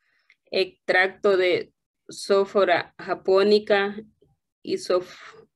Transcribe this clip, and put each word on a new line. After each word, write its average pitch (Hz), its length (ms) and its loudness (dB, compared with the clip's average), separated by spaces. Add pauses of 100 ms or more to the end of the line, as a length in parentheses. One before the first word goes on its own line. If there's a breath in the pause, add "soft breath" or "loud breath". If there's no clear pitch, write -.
(500)
Extracto 190 840 0
de 180 360 0 (360)
sófora 196 880 0
japónica, 202 1000 0 (640)
isof-, - 920 -8